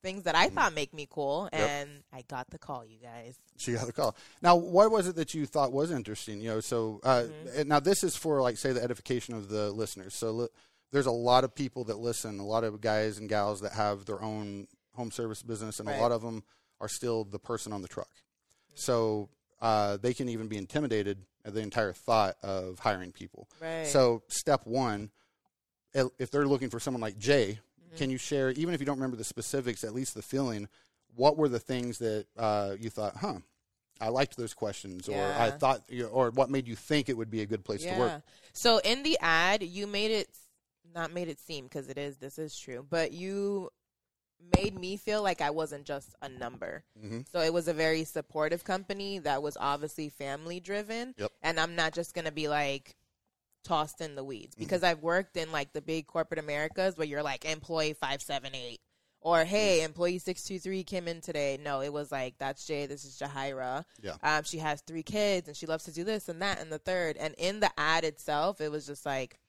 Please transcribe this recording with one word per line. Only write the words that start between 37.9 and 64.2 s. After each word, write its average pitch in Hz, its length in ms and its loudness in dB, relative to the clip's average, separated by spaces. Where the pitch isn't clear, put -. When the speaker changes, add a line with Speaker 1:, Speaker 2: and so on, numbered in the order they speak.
Speaker 2:
work? 123 140 4
Speaker 1:
Yeah. 151 100 -8
So 233 260 6
in 240 240 2
the 320 160 2
ad, 175 440 4
you 190 240 -6
made 208 240 0
it, 214 180 0
not 165 180 -4
made 175 160 -4
it 147 120 -8
seem, 139 280 -10
'cause 139 220 -8
it 135 80 -8
is, 143 200 -6
this 135 220 -12
is 156 180 -8
true, 127 320 -12
but 165 220 0
you 196 600 -4
made 180 400 4
me 185 160 -4
feel 214 260 0
like 185 200 0
I 147 80 2
wasn't 151 360 -2
just 139 360 -8
a 139 80 -10
number. 127 560 -10
Speaker 2:
Mm-hmm. 110 320 -8
Speaker 1:
So 175 120 0
it 160 120 4
was 170 140 2
a 170 60 0
very 160 320 2
supportive 156 580 -2
company 196 560 -2
that 139 240 2
was 147 160 -2
obviously 147 500 0
family 151 520 -6
driven. 208 560 -6
Speaker 2:
Yep. 104 240 -4
Speaker 1:
And 160 180 0
I'm 170 160 2
not 160 180 2
just 170 200 -4
gonna 160 180 -4
be 151 160 -2
like, 143 480 0
tossed 156 380 0
in 151 140 -8
the 135 80 -8
weeds. 131 320 -10
Speaker 2:
Mm-hmm. 110 80 -8
Speaker 1:
Because 175 200 0
I've 170 180 4
worked 175 360 0
in, 160 140 -4
like, 143 220 -2
the 151 80 -4
big 160 260 -4
corporate 160 320 -2
Americas 151 580 -2
where 156 100 -2
you're, 147 160 -4
like, 139 220 -4
"Employee 156 480 -2
five 139 280 -4
seven 135 340 -6
eight," 120 240 -10
or, 165 220 6
"Hey, 196 380 6
Speaker 2:
Mm. 160 40 2
Speaker 1:
employee 175 340 0
six - 240 -6
two 185 160 -8
three 190 240 -4
came 180 240 -6
in 165 140 -6
today." 143 400 -2
No, 143 200 -2
it 143 100 -4
was 147 200 -6
like, 127 260 -4
"That's 135 280 -6
Jay, 143 200 -2
this 139 200 -10
is 135 140 -18
Jahira. 135 640 -4
Speaker 2:
Yeah. 101 220 -6